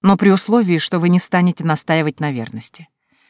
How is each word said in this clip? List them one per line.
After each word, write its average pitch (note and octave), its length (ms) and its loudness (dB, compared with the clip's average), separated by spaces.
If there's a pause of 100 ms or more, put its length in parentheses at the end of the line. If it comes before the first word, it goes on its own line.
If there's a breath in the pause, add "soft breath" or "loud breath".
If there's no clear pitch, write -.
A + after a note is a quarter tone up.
Но G3 160 4
при G3 140 4
условии, G3 480 2
что F3+ 200 -4
вы F3 100 2
не F3+ 100 4
станете F3+ 440 0
настаивать D#3+ 560 -2
на D3 120 -4
верности. A#2 580 -12 (400)